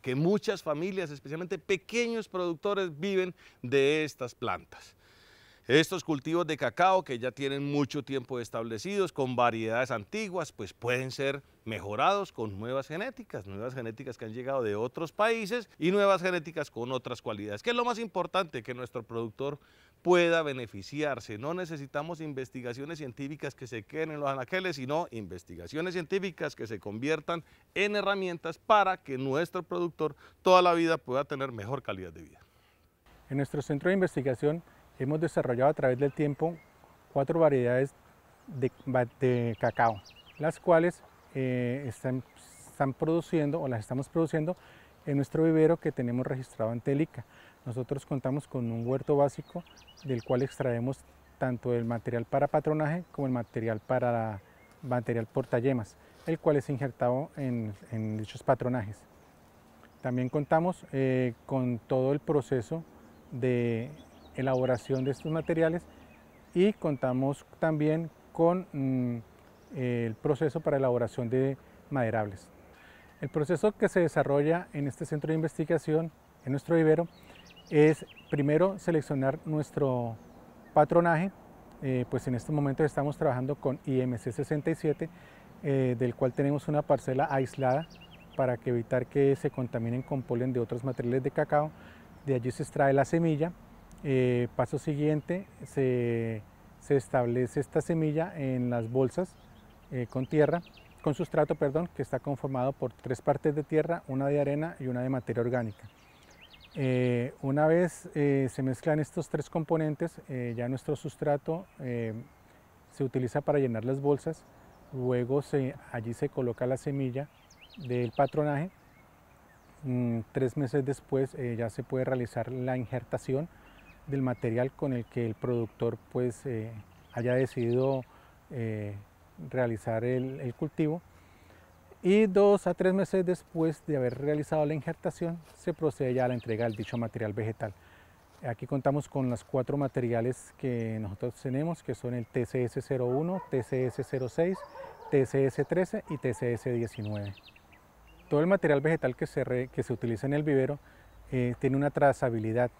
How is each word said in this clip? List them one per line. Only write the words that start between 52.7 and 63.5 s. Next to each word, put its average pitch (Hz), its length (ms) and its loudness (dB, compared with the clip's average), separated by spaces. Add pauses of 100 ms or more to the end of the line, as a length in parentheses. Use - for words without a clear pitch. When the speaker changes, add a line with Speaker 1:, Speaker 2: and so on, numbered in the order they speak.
Speaker 2:
como 139 160 -4
el 127 60 0
material 113 460 -2
para 117 640 0 (420)
material 120 420 -2
portayemas, 123 720 0 (320)
el 165 100 0
cual 147 200 2
es 139 120 -2
injertado 131 680 -2
en, 120 360 -4 (180)
en 110 260 -4
dichos - 260 -10
patronajes. 127 560 0 (1040)
También 127 280 -2
contamos, 160 640 0
eh, 127 420 2 (140)
con 123 400 -2
todo 131 260 2
el 147 60 -2
proceso 147 640 -2 (480)
de 120 580 0 (460)